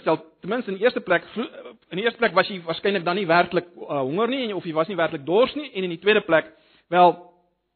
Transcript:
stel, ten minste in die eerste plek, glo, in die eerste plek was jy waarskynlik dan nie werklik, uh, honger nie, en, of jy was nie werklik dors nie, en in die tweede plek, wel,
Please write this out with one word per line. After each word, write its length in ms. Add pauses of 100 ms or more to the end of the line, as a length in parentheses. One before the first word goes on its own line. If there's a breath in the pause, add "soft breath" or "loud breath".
stel, 160 (240)
ten 100
minste 220
in 60
die 40
eerste 220
plek, 260
glo, 140 (480)
in 80
die 20
eerste 160
plek 160
was 160
jy 140
waarskynlik 400
dan 140
nie 100
werklik, 480
uh, 240
honger 320
nie, 140
en, 100
of 100
jy 80
was 160
nie 80
werklik 280
dors 280
nie, 160
en 160
in 60
die 100
tweede 240
plek, 220 (420 soft breath)
wel, 220 (640)